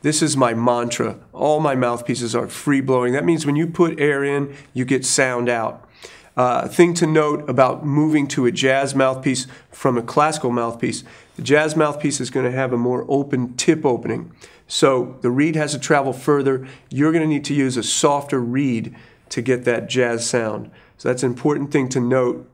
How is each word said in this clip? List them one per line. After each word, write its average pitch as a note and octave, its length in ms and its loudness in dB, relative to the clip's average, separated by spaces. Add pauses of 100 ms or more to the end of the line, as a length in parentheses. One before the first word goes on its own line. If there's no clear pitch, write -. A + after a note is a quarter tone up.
This D3+ 200 0
is C3+ 140 0
my B2 180 4
mantra. A#2+ 640 -2 (140)
All D3+ 260 0
my D3 160 0
mouthpieces A#2+ 640 -2
are B2 100 -2
free C#3 340 0
blowing. B2+ 320 0
That D3 120 -2
means E3 200 0
when C#3+ 120 0
you E3 100 2
put E3 320 0
air C#3+ 240 2
in, C#3 320 -2 (180)
you B2+ 120 -2
get B2+ 200 0
sound B2 440 0
out. A#2 400 -4 (480)
Uh, B2 320 0
thing F3 260 4
to F3 140 0
note D3+ 420 0
about B2+ 340 2
moving D3 440 2
to C3 180 0
a A#2 60 2
jazz C3+ 420 0
mouthpiece C3 540 0 (240)
from B2 260 0
a A2+ 40 -2
classical D3+ 500 0
mouthpiece, A#2 500 -4 (320)
the - 80 -12
jazz D3+ 320 2
mouthpiece D3 460 0
is A#2+ 100 -6
gonna B2+ 220 0
have C3 200 -2
a A#2+ 60 0
more B2 300 0
open C3+ 480 -2
tip D#3 280 2
opening. A#2 460 -2 (380)
So B2+ 540 2
the B2 80 2
reed D3+ 260 0
has D3 160 -2
to C3 80 -6
travel C#3 320 0
further. C3+ 560 0 (200)
You're C#3+ 240 2
gonna D#3+ 140 2
need C#3+ 200 0
to C3+ 80 -2
use C3 220 0
a A2 60 -2
softer C#3+ 580 0
reed A#2+ 540 -2 (360)
to - 120 -4
get B2 220 0
that A#2+ 240 0
jazz A#2+ 400 0
sound. A2 420 -4 (280)
So B2+ 100 -4
that's B2+ 160 0
an A#2+ 80 0
important C#3+ 400 -2
thing C3+ 160 2
to C3 120 -2
note. B2 540 0